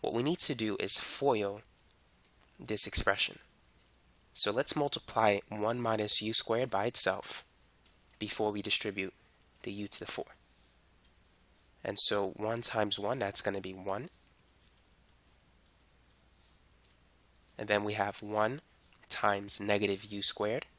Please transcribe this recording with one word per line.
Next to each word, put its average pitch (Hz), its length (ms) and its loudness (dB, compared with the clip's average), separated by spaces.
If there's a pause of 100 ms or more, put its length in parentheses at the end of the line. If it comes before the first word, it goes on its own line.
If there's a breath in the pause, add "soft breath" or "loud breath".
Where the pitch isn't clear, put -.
what - 140 -2
we 117 80 0
need 160 160 0
to - 160 0
do 110 240 -2
is - 200 2
foil 107 600 0 (960)
this - 280 2
expression. - 520 2 (920)
So - 200 4
let's 127 240 2
multiply 110 720 2
one 107 320 -4
minus 110 420 2
u 107 100 -2
squared 117 380 4
by 101 160 -2
itself - 580 0 (720)
before 107 340 -2
we 101 100 -6
distribute 98 520 -2 (480)
the 95 100 -8
u 101 160 -8
to - 100 -6
the - 80 -8
four. - 200 -6 (1600)
And 98 140 -2
so 101 380 4
one 113 240 -4
times 107 380 0
one, 107 200 -4
that's 101 220 0
gonna 98 200 -2
be 95 140 -10
one. 98 340 -8 (3500)
And 113 120 -8
then 104 140 2
we 107 120 -4
have 101 280 -2
one 107 380 -2 (480)
times 101 520 0
negative 101 440 0
u 104 180 -8
squared 107 440 -2 (120)